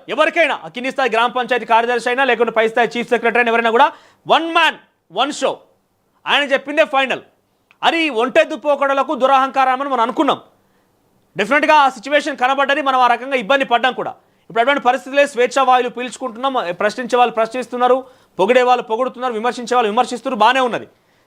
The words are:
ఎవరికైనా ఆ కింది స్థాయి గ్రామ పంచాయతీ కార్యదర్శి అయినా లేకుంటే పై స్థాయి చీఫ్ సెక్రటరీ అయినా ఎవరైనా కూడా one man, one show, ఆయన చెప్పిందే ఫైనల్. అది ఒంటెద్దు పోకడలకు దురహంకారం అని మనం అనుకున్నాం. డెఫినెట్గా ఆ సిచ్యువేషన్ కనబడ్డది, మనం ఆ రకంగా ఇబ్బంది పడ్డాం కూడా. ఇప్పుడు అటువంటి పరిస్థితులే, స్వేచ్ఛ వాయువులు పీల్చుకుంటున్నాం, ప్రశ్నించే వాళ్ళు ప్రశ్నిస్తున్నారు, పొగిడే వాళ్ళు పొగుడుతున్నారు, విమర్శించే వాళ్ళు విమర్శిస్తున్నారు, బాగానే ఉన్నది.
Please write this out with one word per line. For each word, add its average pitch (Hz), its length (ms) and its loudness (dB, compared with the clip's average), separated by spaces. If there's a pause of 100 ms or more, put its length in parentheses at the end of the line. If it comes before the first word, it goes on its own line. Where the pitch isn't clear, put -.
ఎవరికైనా 302 540 0
ఆ 160 40 -14
కింది 247 240 -6
స్థాయి 262 200 -2
గ్రామ 226 200 0
పంచాయతీ 247 340 -4
కార్యదర్శి 233 440 0
అయినా 254 140 0
లేకుంటే 233 280 2
పై 226 160 2
స్థాయి 226 300 0
చీఫ్ 233 120 -4
సెక్రటరీ 233 300 0
అయినా 233 120 2
ఎవరైనా 226 180 0
కూడా 262 220 4 (360)
one 285 180 2
man, 330 280 2 (440)
one 277 240 -4
show, 208 120 0 (760)
ఆయన 254 160 2
చెప్పిందే 285 420 0
ఫైనల్. 262 360 -2 (640)
అది 311 260 2
ఒంటెద్దు 269 460 0
పోకడలకు 277 600 -2
దురహంకారం 262 680 2
అని 285 80 -6
మనం 254 100 0
అనుకున్నాం. 247 420 0 (960)
డెఫినెట్గా 285 360 2
ఆ 285 160 4
సిచ్యువేషన్ 277 480 -4
కనబడ్డది, 277 440 0
మనం 262 180 0
ఆ 247 80 4
రకంగా 240 280 -2
ఇబ్బంది 262 300 0
పడ్డాం 240 280 0
కూడా. 160 200 -8 (280)
ఇప్పుడు 196 180 -4
అటువంటి 269 220 2
పరిస్థితులే, 269 460 0
స్వేచ్ఛ 247 360 0
వాయువులు 254 260 2
పీల్చుకుంటున్నాం, 247 640 -8 (180)
ప్రశ్నించే 214 460 -2
వాళ్ళు 240 180 2
ప్రశ్నిస్తున్నారు, 247 680 -2 (340)
పొగిడే 233 220 4
వాళ్ళు 247 220 2
పొగుడుతున్నారు, 240 500 -4
విమర్శించే 233 420 -4
వాళ్ళు 233 160 2
విమర్శిస్తున్నారు, 247 480 -4
బాగానే 247 200 4
ఉన్నది. 190 280 -2 (400)